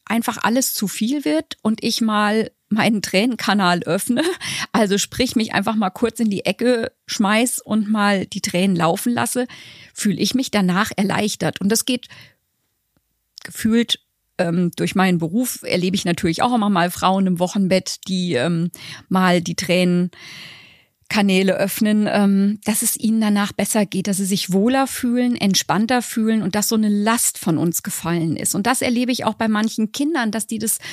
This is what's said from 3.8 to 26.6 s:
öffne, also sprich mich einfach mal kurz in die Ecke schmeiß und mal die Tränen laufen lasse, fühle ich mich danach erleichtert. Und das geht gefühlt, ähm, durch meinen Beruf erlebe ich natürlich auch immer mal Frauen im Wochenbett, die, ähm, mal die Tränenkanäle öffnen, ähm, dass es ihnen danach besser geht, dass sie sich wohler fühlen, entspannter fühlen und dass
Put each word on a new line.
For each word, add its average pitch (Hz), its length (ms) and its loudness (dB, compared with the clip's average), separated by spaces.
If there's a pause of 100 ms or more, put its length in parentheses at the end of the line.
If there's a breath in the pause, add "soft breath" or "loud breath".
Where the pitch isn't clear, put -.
öffne, 220 400 -2 (480 loud breath)
also 202 260 2
sprich - 380 -2
mich 220 180 0
einfach 208 220 0
mal 208 140 0
kurz - 300 -4
in 226 100 2
die 196 160 -2
Ecke 233 460 0 (160)
schmeiß 220 520 0
und 214 300 -2
mal 202 360 2
die - 160 -10
Tränen 190 340 0
laufen 170 380 0
lasse, 240 340 -2 (460 loud breath)
fühle - 260 -2
ich 202 160 -2
mich 254 160 -2
danach 196 440 2
erleichtert. 196 680 -2
Und 196 80 0
das 226 160 0
geht 247 220 -4 (1400 loud breath)
gefühlt, 226 560 0 (380)
ähm, 175 380 0
durch 170 200 -2
meinen 185 220 4
Beruf 175 460 -2
erlebe 185 320 -2
ich - 100 -2
natürlich 175 360 0
auch 240 120 0
immer 214 160 2
mal 180 220 2
Frauen 190 340 0
im 180 140 0
Wochenbett, 185 680 0
die, 180 260 -2
ähm, 165 360 0 (400 loud breath)
mal 185 320 4
die 170 140 -6
Tränenkanäle 175 560 2 (1400 loud breath)
öffnen, 214 560 2
ähm, 202 540 2
dass 214 180 0
es - 140 -2
ihnen 220 240 0
danach 208 320 0
besser 208 340 0
geht, 190 200 -4
dass 196 100 -2
sie 196 80 -2
sich 185 260 -2
wohler 240 340 2
fühlen, 247 500 0
entspannter 226 680 2
fühlen 220 400 0
und 185 100 -2
dass 208 140 0